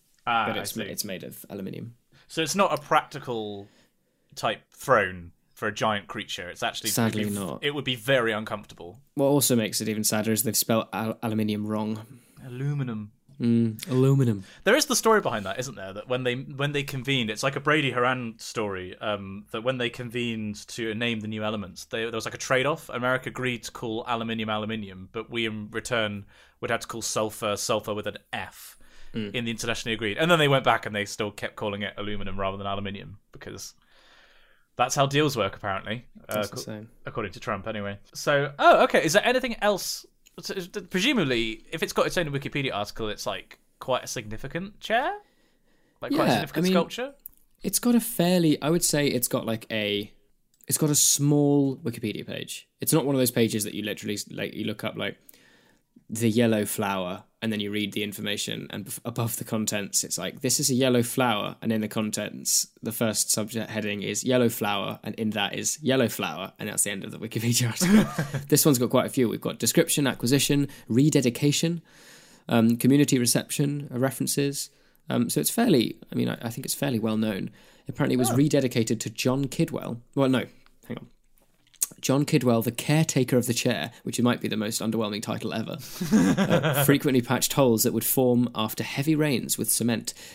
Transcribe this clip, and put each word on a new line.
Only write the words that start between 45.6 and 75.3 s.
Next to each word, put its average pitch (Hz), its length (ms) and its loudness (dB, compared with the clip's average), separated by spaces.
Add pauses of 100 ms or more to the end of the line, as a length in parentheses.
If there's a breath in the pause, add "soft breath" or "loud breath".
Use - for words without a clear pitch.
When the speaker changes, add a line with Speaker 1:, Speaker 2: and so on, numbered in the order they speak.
Speaker 1:
Like, 120 120 -6
quite 143 120 2
a - 40 4
Speaker 2:
Yeah, 147 80 4
Speaker 1:
significant - 200 -4
Speaker 2:
I 175 120 2
mean, 185 40 4
Speaker 1:
sculpture? 226 400 0 (500)
Speaker 2:
it's 196 160 -2
got 240 160 4
a 233 60 6
fairly, 175 640 4
I 143 80 0
would 175 120 4
say 147 260 2
it's 123 200 0
got, 123 160 -2
like, 110 260 -4
a, 104 400 -2 (560)
it's 135 120 0
got 156 100 4
a 147 60 2
small 143 800 4
Wikipedia 120 500 -6
page. - 400 -10 (140)
It's - 140 2
not 156 100 4
one 139 100 2
of 135 60 2
those 127 100 4
pages 113 340 2
that 104 100 -6
you 101 80 -4
literally, 104 360 -4 (120)
like, - 240 -6
you 107 100 -6
look 110 200 -6
up, 110 120 -6
like, 104 220 -6 (880 soft breath)
the 110 220 2
yellow 110 360 4
flower, 98 580 -4 (160)
and 113 120 -2
then 107 60 -4
you 101 120 -6
read 104 220 -2
the 107 120 -4
information, 104 680 -6
and 104 140 -10
bef-, - 200 -12
above 120 340 -4
the - 60 -8
contents, 107 600 -2
it's - 140 -6
like, 90 240 -6
"This 131 180 0
is 147 100 0
a 131 40 2
yellow 123 280 4
flower," 110 600 0
and 113 100 0
in 110 80 0
the 107 80 -2
contents, 104 800 -2 (160)
the 147 100 -6
first - 380 0
subject 107 400 -2
heading 104 320 -4
is 104 200 -4
"yellow 123 280 4
flower," 104 520 -4
and 110 120 -8
in 110 160 -2
that 101 240 -2
is 107 280 -4
"yellow 127 260 4
flower," 92 500 -4
and 107 100 -6
that's - 160 -2
the 101 60 -2
end 101 120 -6
of 104 100 -10
the - 60 -12
Wikipedia 117 500 0
article. 170 760 4
Speaker 1:
<laughs> - 40 -14
Speaker 2:
This 147 180 6
one's 135 120 8
got 120 120 2
quite 123 160 4
a 107 40 -6
few. 123 180 4
We've 104 120 -2
got - 180 -6
description, - 480 4
acquisition, 135 640 2 (180 loud breath)
rededication, 143 920 4 (680 loud breath)
um, 117 280 6
community 139 420 6
reception, 143 720 0
uh, 127 60 -4
references. 135 720 -2 (400 soft breath)
Um, 123 220 0